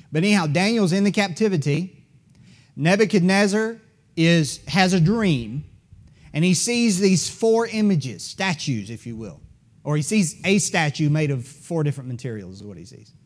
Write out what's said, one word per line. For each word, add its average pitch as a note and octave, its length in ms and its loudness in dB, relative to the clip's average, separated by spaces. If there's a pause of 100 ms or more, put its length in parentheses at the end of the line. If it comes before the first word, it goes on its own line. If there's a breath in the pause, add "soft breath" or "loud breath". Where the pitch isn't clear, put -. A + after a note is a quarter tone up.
(120)
But D#3 120 0
anyhow, G3+ 240 2
Daniel's F#3+ 440 2
in G3 120 2
the G3+ 80 2
captivity. F3+ 920 -2 (720 soft breath)
Nebuchadnezzar G3+ 1000 2 (400)
is, E3 500 2
has F3+ 260 2
a F#3+ 60 4
dream, D3+ 640 0 (680 soft breath)
and D3+ 100 0
he F#3 100 4
sees A#3 460 2
these F#3+ 300 2
four A3+ 380 0
images, F#3 560 -2
statues, C#3+ 680 -6
if A#2 180 -14
you A#2 80 -10
will. G2+ 240 -14 (440)
Or D3 120 -4
he D#3 60 -2
sees G3 420 -2
a G3 160 2
statue D3+ 500 -2
made D3+ 220 0
of B2 140 -6
four - 380 -6
different C3+ 260 -6
materials G#2+ 460 -12
is G2+ 80 -18
what G#2 140 -16
he E2 80 -18
sees, - 260 -20 (140)